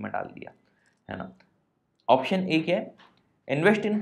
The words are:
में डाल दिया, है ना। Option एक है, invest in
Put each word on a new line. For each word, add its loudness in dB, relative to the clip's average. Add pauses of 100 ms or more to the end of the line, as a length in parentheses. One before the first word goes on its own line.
में -8
डाल -8
दिया, -16 (580)
है -8
ना। -10 (760)
Option 2
एक 2
है, 2 (680)
invest 4
in 0